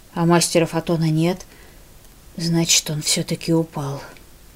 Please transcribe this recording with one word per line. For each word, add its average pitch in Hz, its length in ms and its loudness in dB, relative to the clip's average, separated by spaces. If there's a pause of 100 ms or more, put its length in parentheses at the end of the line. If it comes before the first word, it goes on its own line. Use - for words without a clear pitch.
(140)
а 170 120 0
мастера 170 400 4
Фотона 165 440 0
нет, 165 340 0 (920)
значит, 165 520 0
он 151 140 -4
все-таки - 500 -2
упал. 147 480 -2 (560)